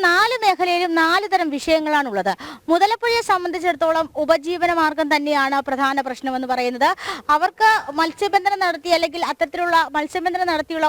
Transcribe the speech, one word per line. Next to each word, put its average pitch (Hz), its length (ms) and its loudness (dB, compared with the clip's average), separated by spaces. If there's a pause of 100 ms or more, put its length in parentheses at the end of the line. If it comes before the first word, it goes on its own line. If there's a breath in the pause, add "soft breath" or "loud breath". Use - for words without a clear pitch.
നാല് 427 380 2
മേഖലയിലും 359 500 0
നാല് 339 400 2
തരം 339 220 0
വിഷയങ്ങളാണുള്ളത്. 285 760 0 (400 loud breath)
മുതലപ്പൊഴിയെ 466 580 2
സംബന്ധിച്ചിടത്തോളം 330 840 0
ഉപജീവന 320 640 0
മാർഗം 311 360 0
തന്നെയാണ് 277 520 0
പ്രധാന 269 320 0
പ്രശ്നമെന്ന് 262 520 -6
പറയുന്നത്. 254 380 0 (460 loud breath)
അവർക്ക് 403 340 2 (300)
മത്സ്യബന്ധനം 392 580 0
നടത്തി 349 300 -4
അല്ലെങ്കിൽ 330 360 0
അത്തരത്തിലുള്ള 330 520 -2 (200)
മത്സ്യബന്ധനം 349 500 -2
നടത്തിയുള്ള 311 420 0